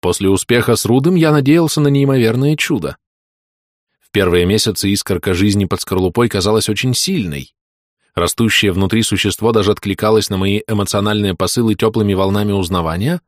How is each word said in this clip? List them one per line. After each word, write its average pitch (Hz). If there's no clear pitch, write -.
После 95
успеха 113
с -
Рудым 131
я 160
надеялся 151
на 147
неимоверное 135
чудо. 117
В -
первые 87
месяцы 104
искорка 98
жизни 101
под 90
скорлупой 95
казалась 104
очень 120
сильной. 92
Растущее 101
внутри 98
существо 107
даже 104
откликалось 107
на 98
мои 98
эмоциональные 104
посылы 110
теплыми 101
волнами 98
узнавания 95